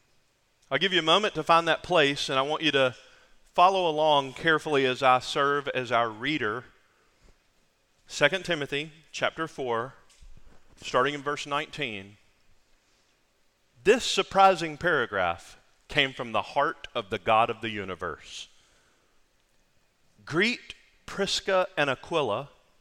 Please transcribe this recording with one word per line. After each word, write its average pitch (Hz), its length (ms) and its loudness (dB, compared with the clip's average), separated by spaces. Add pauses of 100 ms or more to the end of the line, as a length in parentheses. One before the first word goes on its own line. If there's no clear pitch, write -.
(720)
I'll 135 60 0
give 185 140 0
you 180 60 2
a 165 40 2
moment 180 320 2
to 151 100 -6
find 165 240 4
that - 160 -2
place, 147 440 2
and 143 80 -4
I 135 60 2
want 147 200 -4
you 151 100 2
to 131 240 2 (580)
follow 185 340 4
along 151 440 2
carefully 151 540 2
as 127 180 0
I 127 160 6
serve 143 480 -2
as 123 240 -4
our 117 180 2
reader. 120 540 -4 (1400)
Second 165 360 0
Timothy 147 460 -4 (220)
chapter 156 340 -4
four, 127 480 -4 (880)
starting 131 320 0
in 143 80 -10
verse 147 240 -6
nineteen. 127 680 -8 (1700)
This 233 200 4
surprising 180 720 2
paragraph 104 800 -2 (320)
came 135 240 0
from 120 200 -10
the 104 100 0
heart - 520 -4
of 110 140 -6
the 107 100 -4
God 113 300 4
of 110 140 -8
the 113 80 -6
universe. 92 800 -10 (1800)
"Greet 208 480 -2 (320)
Prisca 190 600 -2 (120)
and 143 100 0
Aquila 135 640 -4 (300)